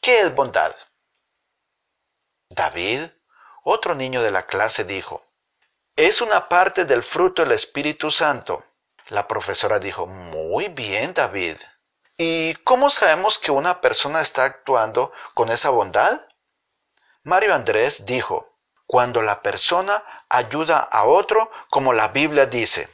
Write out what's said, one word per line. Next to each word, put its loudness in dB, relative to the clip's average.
¿qué 4
es 2
bondad? 0
David, -4
otro 0
niño -4
de 2
la -2
clase, -2
dijo, -10
"Es 4
una 0
parte 2
del 2
fruto 0
del 2
Espíritu -4
Santo". -2
La -4
profesora -2
dijo, -6
"Muy -6
bien, -6
David. -2
¿Y -2
cómo 2
sabemos 2
que -4
una 0
persona 0
está 0
actuando -2
con -2
esa 0
bondad?". 0
Mario 2
Andrés 0
dijo, -4
"Cuando 2
la 0
persona -2
ayuda 0
a 0
otro 4
como 2
la 2
Biblia 2
dice". -2